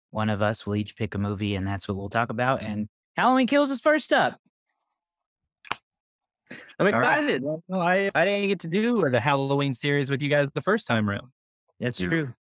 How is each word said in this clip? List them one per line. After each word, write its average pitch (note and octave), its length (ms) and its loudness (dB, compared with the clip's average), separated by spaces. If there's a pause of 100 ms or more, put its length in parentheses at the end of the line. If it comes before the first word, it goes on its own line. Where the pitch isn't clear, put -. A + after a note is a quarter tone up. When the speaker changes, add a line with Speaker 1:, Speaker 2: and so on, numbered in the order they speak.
Speaker 1:
one G#2+ 200 -2
of G#2 120 -2
us G#2+ 240 -2
will G#2 120 -2
each G#2 200 -6
pick G#2+ 160 -4
a G#2 60 -4
movie, G2+ 360 -2
and F#2+ 120 -2
that's G2 200 -4
what G2+ 80 -4
we'll G2 140 -8
talk A2+ 220 -2
about. B2 320 -2
And G#2 240 -6 (280)
Halloween B3+ 300 4
Kills C#4+ 240 2
is C4+ 120 -4
first D4+ 300 2
up. F#3+ 280 2 (2500)
Speaker 2:
I'm F3 80 4
Speaker 1:
All A3+ 120 4
right. D4+ 200 4
Speaker 2:
excited. A3 240 0
Well, E3 380 -6
I, F#3+ 320 2
I D#3+ 120 4
didn't G3+ 240 0
get G3 120 0
to E3+ 60 -10
do G#3 420 2
the B2 100 4
Halloween C#3 540 2
series C#3+ 380 0
with C3+ 100 -2
you C#3+ 80 -2
guys C#3+ 240 2
the D3 80 -4
first G#3 240 0
time A2 240 0
around. G2+ 180 -6 (520)
Speaker 1:
That's B2 200 -4
Speaker 3:
Yeah. F3+ 100 -2
Speaker 1:
true. D#3 320 -2